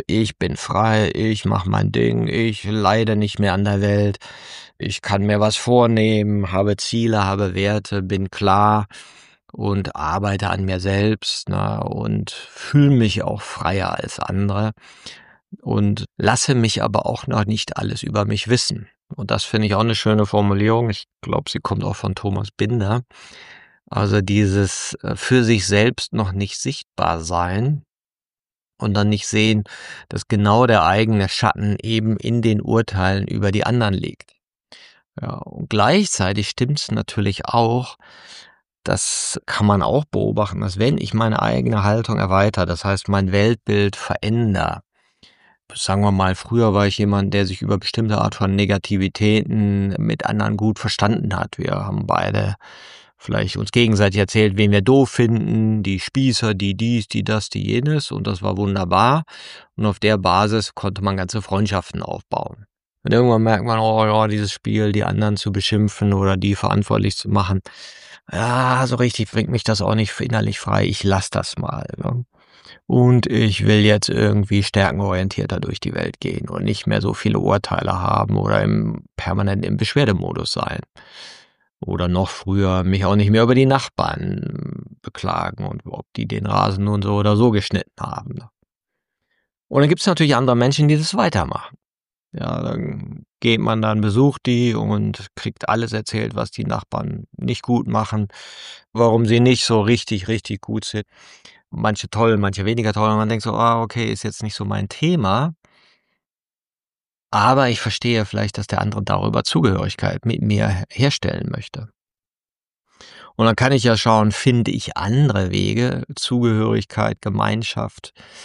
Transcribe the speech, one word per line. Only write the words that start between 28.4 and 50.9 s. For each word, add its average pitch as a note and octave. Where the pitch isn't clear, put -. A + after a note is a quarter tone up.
und G#2
dann G#2
nicht G#2
sehen, G#2+
dass -
genau G#2
der A2
eigene G2+
Schatten G#2
eben A2
in A#2
den A2
Urteilen G2
über G2+
die G2+
anderen A2+
liegt. -
Ja, -
und -
gleichzeitig G#2
stimmt's C#3+
natürlich G#2
auch, A#2
das -
kann -
man G2+
auch D3
beobachten, G#2
dass G2
wenn B2
ich -
meine A2
eigene A#2
Haltung G#2+
erweitere, G2+
das E2+
heißt G2
mein G2
Weltbild G2+
verändere, G2
sagen G2
wir G2+
mal, F#2+
früher A2+
war G2+
ich G2
jemand, G2+
der G2+
sich F#2
über G2+
bestimmte G#2+
Art G#2
von G2
Negativitäten G2+
mit A2
anderen G#2+
gut G#2+
verstanden G#2